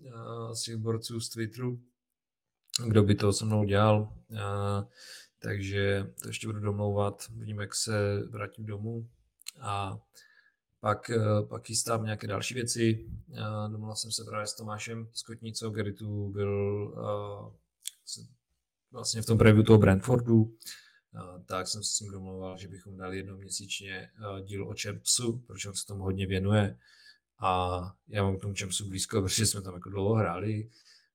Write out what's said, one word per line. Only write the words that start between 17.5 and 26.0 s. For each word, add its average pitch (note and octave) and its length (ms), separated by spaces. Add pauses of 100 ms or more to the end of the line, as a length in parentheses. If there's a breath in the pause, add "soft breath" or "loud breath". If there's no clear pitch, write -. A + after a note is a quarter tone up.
s-, A2+ 240 (640)
vlastně A2+ 300
v - 40
tom A2 120
preview A2 260
toho A2 140
Brentfordu. A2+ 800 (580 loud breath)
Eh, F2+ 320
tak F#2 220
jsem G#2 140
se - 140
s - 40
ním G#2 120
domlouval, F#2 460
že F#2+ 100
bychom G2 280
dali F#2+ 200
jednoměsíčně, G2 920 (280)
eh, F#2+ 40
díl G2 260
o G#2 140
Champsu, A#2 560
protože G#2 300
on F#2 60
se - 120
tomu G2 160